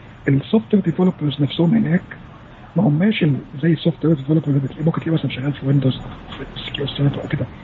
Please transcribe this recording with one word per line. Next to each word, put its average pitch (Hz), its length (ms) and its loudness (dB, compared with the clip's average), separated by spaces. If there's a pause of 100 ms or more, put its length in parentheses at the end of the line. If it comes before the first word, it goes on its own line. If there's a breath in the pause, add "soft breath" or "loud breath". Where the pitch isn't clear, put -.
(280 loud breath)
السوفت 139 460 2
وير 196 100 4
ديفلوبرز 160 580 0
نفسهم 156 340 2
هناك 147 260 2 (720 loud breath)
ما 170 120 4
هماش 185 360 2
ال-، 139 400 -2
زي 165 100 4
السوفت - 320 0
وير 160 100 6
ديفلوبر 147 320 0
اللي 143 120 2
بتلاقيه، 135 240 -6
ممكن 160 180 0
تلاقيه 165 180 0
مثلًا - 120 -2
شغال 139 220 -6
في - 140 -6
ويندوز 135 280 2
أو - 420 -14
في - 340 -12
سكيور 143 160 -4
سيرفر 143 360 -2
او - 40 -8
كده. - 180 -4 (180 loud breath)